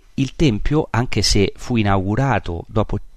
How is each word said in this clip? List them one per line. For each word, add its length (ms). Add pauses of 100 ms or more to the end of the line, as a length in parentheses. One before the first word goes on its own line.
(140)
il 200
tempio, 560
anche 320
se 340
fu 200
inaugurato 920
dopo 320 (180)